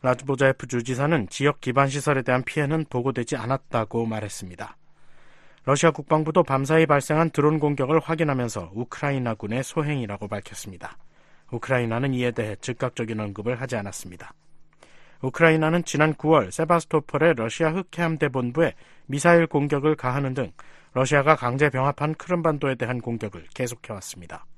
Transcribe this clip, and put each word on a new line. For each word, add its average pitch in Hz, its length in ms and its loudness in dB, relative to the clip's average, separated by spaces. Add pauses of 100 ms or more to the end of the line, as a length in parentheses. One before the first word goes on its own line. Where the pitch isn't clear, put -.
라즈보자예프 131 640 2
주지사는 123 600 0
지역 143 320 0
기반 135 280 2
시설에 135 340 0
대한 127 200 2
피해는 151 480 -2
보고되지 127 460 -2
않았다고 113 720 -2
말했습니다. 104 680 -8 (920)
러시아 143 260 4
국방부도 156 500 2
밤사이 147 420 4
발생한 151 460 2
드론 151 300 4
공격을 147 400 2
확인하면서 131 760 -2
우크라이나군의 120 880 -4
소행이라고 127 640 -4
밝혔습니다. - 720 -10 (540)
우크라이나는 123 600 0
이에 123 200 0
대해 107 280 -4
즉각적인 117 600 -6
언급을 107 400 -4
하지 127 160 -6
않았습니다. 95 580 -10 (880)
우크라이나는 160 640 4
지난 156 280 2
구월 143 380 2
세바스토폴의 160 840 2
러시아 117 340 0
흑해함대 165 600 -2
본부에 127 440 0 (320)
미사일 165 400 4
공격을 143 480 0
가하는 131 400 -2
등 127 160 -4 (440)
러시아가 139 420 4
강제 135 320 0
병합한 143 460 -2
크림반도에 156 640 0
대한 123 240 -4
공격을 110 520 -6
계속해왔습니다. 98 960 -10 (120)